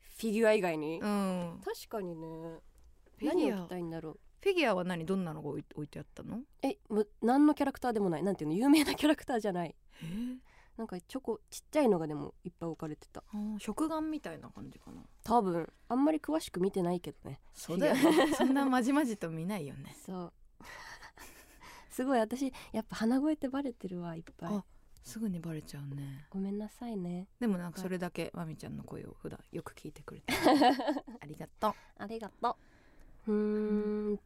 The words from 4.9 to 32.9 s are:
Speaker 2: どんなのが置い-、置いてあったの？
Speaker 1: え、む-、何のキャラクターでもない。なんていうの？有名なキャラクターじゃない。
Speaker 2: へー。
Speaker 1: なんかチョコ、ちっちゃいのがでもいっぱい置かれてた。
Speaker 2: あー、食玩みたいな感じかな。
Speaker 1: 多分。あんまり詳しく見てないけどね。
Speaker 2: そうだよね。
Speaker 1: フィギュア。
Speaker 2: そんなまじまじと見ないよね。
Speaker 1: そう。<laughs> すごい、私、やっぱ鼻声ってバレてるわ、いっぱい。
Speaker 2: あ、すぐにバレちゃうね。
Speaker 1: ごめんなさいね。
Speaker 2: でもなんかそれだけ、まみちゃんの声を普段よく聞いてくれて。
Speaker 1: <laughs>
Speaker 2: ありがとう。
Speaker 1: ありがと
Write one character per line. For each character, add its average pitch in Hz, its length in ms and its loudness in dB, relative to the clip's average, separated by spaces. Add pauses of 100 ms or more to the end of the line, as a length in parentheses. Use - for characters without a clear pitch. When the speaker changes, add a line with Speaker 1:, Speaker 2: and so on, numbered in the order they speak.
Speaker 2:
ど 190 100 0
ん 185 80 -2
な 160 80 -6
の 151 100 -10
が 147 60 -6
置 147 120 -4
い-、 - 40 -14 (100)
置 151 100 -6
い 147 40 -12
て - 100 -12
あ 151 40 -10
っ - 100 -14
た - 100 -16
の？ 233 200 -8 (200)
Speaker 1:
え、 - 160 0 (100)
む-、 220 200 2 (140)
何 262 240 8
の 294 80 8
キ - 80 0
ャ 277 40 4
ラ 269 60 0
ク - 80 -10
タ 254 100 0
ー - 20 0
で 214 80 2
も 190 100 4
な 156 80 0
い。 143 40 -2
な 196 100 2
ん 180 40 0
て 156 80 -6
い - 20 -2
う 151 40 0
の？ 165 60 2
有 247 120 4
名 294 160 10
な 277 100 0
キ - 120 2
ャ - 20 8
ラ 302 80 6
ク - 80 -16
タ 269 100 -2
ー 226 60 2
じ 208 80 -2
ゃ 190 40 0
な 175 120 0
い。 151 100 -8 (280)
Speaker 2:
へ 160 40 -8
ー。 240 320 -6 (380)
Speaker 1:
な 226 80 -6
ん - 20 -8
か 185 140 -8
チ - 160 -12
ョ 262 40 -4
コ、 - 200 -4 (100)
ち - 80 -14
っ - 40 -16 (100)
ち 302 60 4
ゃ 302 40 6
い 247 60 6
の 185 100 6
が 160 80 -2
で 151 80 -4
も 143 200 -8 (100)
い 180 60 -10
っ - 60 -20
ぱ 165 100 -8
い - 20 -2
置 160 100 -8
か 165 80 -6
れ 151 80 -6
て - 140 -20
た。 - 240 -16
Speaker 2:
あ 214 40 -8
ー、 208 220 -6
食 214 280 -2
玩 311 160 -4
み 311 180 -4
た 170 120 -10
い 156 60 -12
な - 100 -16
感 - 220 -14
じ - 80 -20
か - 140 -20
な。 - 100 -16 (220)
Speaker 1:
多 233 180 4
分。 170 300 0 (160)
あ 240 60 0
ん 262 100 4
ま 311 80 6
り 311 80 0
詳 302 180 -2
し - 120 -6
く 175 100 -2
見 196 100 4
て 196 120 0
な 175 100 2
い 175 80 -2
け 151 100 -10
ど - 80 -16 (100)
ね。 135 120 -12 (120)
Speaker 2:
そ - 220 -8
う 180 40 0
だ 285 100 6
よ - 60 6
ね。 262 60 2
Speaker 1:
フ 302 80 8
ィ - 40 8
ギ 311 80 8
ュ 311 120 6
ア。 285 40 0
Speaker 2:
そ - 80 4
ん 262 100 6
な 277 100 4
ま 254 160 4
じ 247 120 2
ま 294 120 4
じ 226 120 0
と 170 120 -6
見 160 160 -6
な 202 140 -4
い 151 80 -6
よ 131 80 -10
ね。 - 220 -14 (100)
Speaker 1:
そ 185 200 -8
う。 - 60 -14 (280)
<laughs> - 1300 -20
す 262 140 -2
ご 269 100 4
い、 233 60 6
私、 247 320 0 (180)
や 220 120 -4
っ - 60 -8
ぱ - 60 -10
鼻 233 260 2
声 311 140 2
っ - 20 -4
て 277 120 -4
バ 269 140 -2
レ 262 100 -2
て - 160 -10
る 180 120 -6
わ、 170 140 -8
い 165 60 -10
っ - 20 -16 (140)
ぱ 170 140 -8
い。 208 40 0
Speaker 2:
あ、 196 100 -4 (380)
す - 160 -14
ぐ 220 100 -2
に 175 120 -4
バ 165 120 -8
レ 151 100 -8
ち - 140 -16
ゃ 143 40 -10
う 139 160 -8
ね。 139 340 -10
Speaker 1:
ご 196 80 -6
め 196 140 -2
ん 208 60 -4
な 214 100 -6
さ - 180 -14
い 233 100 -6
ね。 180 300 -6 (140)
Speaker 2:
で 240 80 2
も 190 100 2
な 175 100 -6
ん 165 40 -10
か - 80 -10
そ 185 80 -4
れ 185 100 -2
だ 175 140 -4
け、 165 200 -4
ま 175 140 -6
み 156 100 -8
ち - 80 -14
ゃ - 60 -10
ん 147 60 -8
の - 80 -10
声 - 200 -12
を - 160 -16
普 - 80 -10
段 - 120 -12 (100)
よ - 140 -10
く - 100 -14
聞 - 140 -12
い - 40 -10
て - 100 -18
く - 120 -14
れ - 60 -16
て。 - 120 -6
Speaker 1:
<laughs> 269 880 4
Speaker 2:
あ - 60 -16
り 151 80 -12
が 165 140 -14 (100)
と 214 120 2
う。 - 40 -6 (220)
Speaker 1:
あ 208 100 -10
り 226 140 -8
が 208 100 -12 (100)
と - 160 -2 (720)